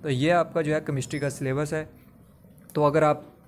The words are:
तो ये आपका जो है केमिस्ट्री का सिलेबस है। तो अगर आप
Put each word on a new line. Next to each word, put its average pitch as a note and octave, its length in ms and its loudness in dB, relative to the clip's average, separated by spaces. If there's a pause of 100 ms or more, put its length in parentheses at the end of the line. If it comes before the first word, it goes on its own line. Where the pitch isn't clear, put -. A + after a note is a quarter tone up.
तो D#3 60 -6
ये C#3 220 0
आपका E3 320 2
जो D3+ 120 0
है D#3 60 0
केमिस्ट्री C#3 400 -4
का C#3+ 80 -2
सिलेबस C#3 440 -4
है। D#3 160 -6 (880)
तो D3+ 100 2
अगर D3+ 200 4
आप D3 300 0 (140)